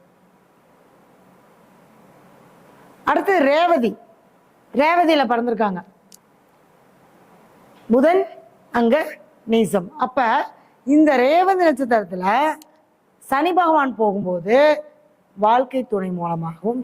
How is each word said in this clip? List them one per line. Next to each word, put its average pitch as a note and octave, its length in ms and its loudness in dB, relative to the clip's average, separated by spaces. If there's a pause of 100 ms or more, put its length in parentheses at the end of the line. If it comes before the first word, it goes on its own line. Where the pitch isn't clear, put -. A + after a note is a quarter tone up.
(3000)
அடுத்து E4 240 0 (160)
ரேவதி, D4+ 420 2 (880)
ரேவதியில D#4+ 400 2 (100)
பிறந்திருக்காங்க, A3 500 -4 (2000)
புதன் E4 320 2 (560)
அங்க A#3 160 2 (560)
நீசம். G3 360 0 (180)
அப்ப A#3+ 120 -6 (680)
இந்த D4+ 240 4 (160)
ரேவதி F#4 420 2
நட்சத்திரத்துல A3 580 -2 (1040)
சனி D4+ 300 0
பகவான் D4 420 0
போகும்போது F#3+ 540 -2 (800)
வாழ்க்கை B3 440 0 (100)
துணை F#3+ 180 -4 (100)
மூலமாகவும் E3+ 640 -6